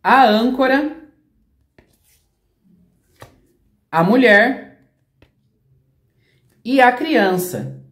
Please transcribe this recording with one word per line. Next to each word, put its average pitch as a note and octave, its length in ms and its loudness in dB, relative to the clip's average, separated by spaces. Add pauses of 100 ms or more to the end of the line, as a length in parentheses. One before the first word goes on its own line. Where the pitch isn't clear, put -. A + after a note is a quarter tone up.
a B3 220 2
âncora, B3+ 720 -2 (3000)
a E3 120 -2
mulher A3+ 880 0 (1800)
e C4 160 -2
a B3 120 4
criança. G3 880 -4 (120)